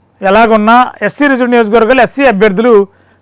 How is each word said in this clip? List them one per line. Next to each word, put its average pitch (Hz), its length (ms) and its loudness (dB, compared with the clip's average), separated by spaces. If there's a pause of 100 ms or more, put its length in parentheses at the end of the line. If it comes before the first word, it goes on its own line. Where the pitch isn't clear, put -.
(220)
ఎలాగున్నా 220 720 0 (100)
ఎస్సీ 240 260 -4
రిజర్వ్ 247 240 -2
నియోజకవర్గాలు 233 500 0
ఎస్సీ 269 240 -2
అభ్యర్థులు 208 640 0 (340)